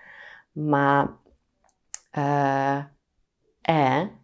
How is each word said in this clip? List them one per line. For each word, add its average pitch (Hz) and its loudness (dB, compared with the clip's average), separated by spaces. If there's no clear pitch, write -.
ma, 143 0
eh, 139 -2
e 151 0